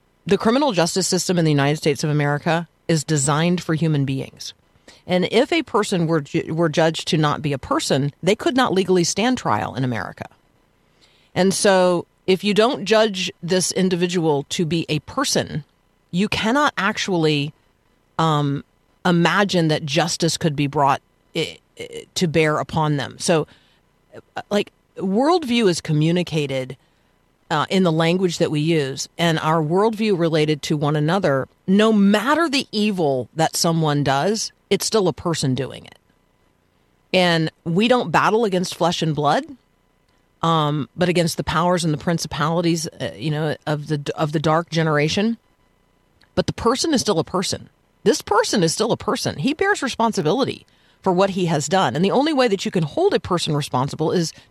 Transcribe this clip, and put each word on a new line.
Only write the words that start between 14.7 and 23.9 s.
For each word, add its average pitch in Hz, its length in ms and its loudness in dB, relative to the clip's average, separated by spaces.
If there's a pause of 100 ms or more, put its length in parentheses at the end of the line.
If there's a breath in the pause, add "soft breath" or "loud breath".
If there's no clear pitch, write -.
a 156 100 -2
person, - 640 -4 (480)
you 190 160 0
cannot 254 500 0
actually, 165 760 0 (680)
um, 147 460 0 (400)
imagine 170 640 2
that 151 160 -2
justice 160 520 -2
could 156 200 -2
be 143 100 0
brought 139 340 2 (340)
i-, - 220 -4 (220)
i-, - 260 -12 (100)
to 180 120 0
bear 156 320 2
upon 151 380 -2
them. 117 200 -8
So, 165 300 0 (880 soft breath)